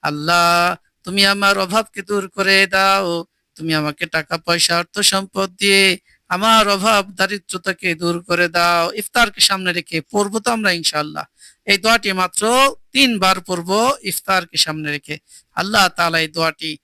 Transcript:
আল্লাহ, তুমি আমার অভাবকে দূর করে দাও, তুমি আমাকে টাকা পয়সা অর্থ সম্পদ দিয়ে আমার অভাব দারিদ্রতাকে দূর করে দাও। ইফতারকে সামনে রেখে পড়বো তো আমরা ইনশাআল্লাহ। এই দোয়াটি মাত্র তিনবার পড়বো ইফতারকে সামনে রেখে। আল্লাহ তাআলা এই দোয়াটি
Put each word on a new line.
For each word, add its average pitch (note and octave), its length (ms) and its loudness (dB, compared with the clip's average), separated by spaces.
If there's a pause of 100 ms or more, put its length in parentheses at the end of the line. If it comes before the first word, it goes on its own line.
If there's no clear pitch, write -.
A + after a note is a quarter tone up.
আল্লাহ, E3+ 720 0 (280)
তুমি G3 220 0
আমার G3 320 2
অভাবকে G3+ 440 -4
দূর G3 260 -4
করে G3 380 2
দাও, F#3+ 580 0 (300)
তুমি D#3+ 200 -4
আমাকে D3+ 320 -4
টাকা E3 320 -4
পয়সা E3+ 400 0
অর্থ F3 200 -6
সম্পদ G3 520 -2
দিয়ে G3 480 2 (300)
আমার G#3+ 400 2
অভাব G3+ 460 0
দারিদ্রতাকে F#3+ 800 -4
দূর E3+ 280 -4
করে F3 260 0
দাও। E3+ 440 0
ইফতারকে G#3+ 480 -2
সামনে F#3+ 320 0
রেখে E3 280 -6
পড়বো G#3 400 -2
তো A3+ 100 -2
আমরা G#3+ 220 0
ইনশাআল্লাহ। D3+ 520 -4 (400)
এই G3+ 140 2
দোয়াটি A3 340 0
মাত্র A3+ 600 0 (180)
তিনবার G3 480 2
পড়বো F#3+ 600 -2
ইফতারকে F#3 540 -4
সামনে D#3 340 -2
রেখে। D3 280 -10 (360)
আল্লাহ G3 340 2
তাআলা E3+ 320 0
এই D#3+ 80 -2
দোয়াটি D#3 560 -6